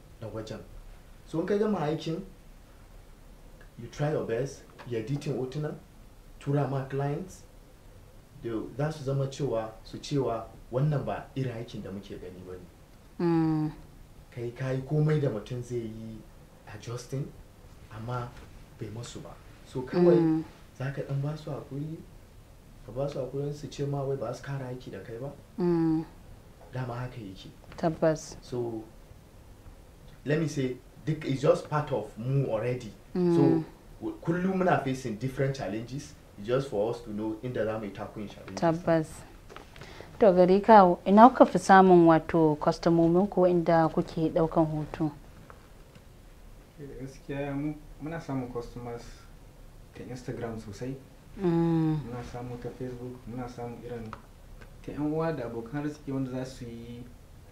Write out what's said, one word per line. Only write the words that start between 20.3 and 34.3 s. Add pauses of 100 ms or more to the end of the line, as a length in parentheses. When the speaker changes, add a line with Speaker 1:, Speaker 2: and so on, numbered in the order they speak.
Speaker 1:
za
ka
ɗan
ba
su
hakuri, (880)
ka
ba
su
hakurin
su
ce
ma
wai
ba
su
kara
aiki
da
kai
ba. (280)
Speaker 2:
Mm. (680)
Speaker 1:
Dama
haka
yake. (280)
Speaker 2:
Tabbas.
Speaker 1:
So, (1400)
let
me
say, (280)
duk,
it's
just
part
of
mu
already. (240)
Speaker 2:
Mm.
Speaker 1:
So, (380)
w-,
kullum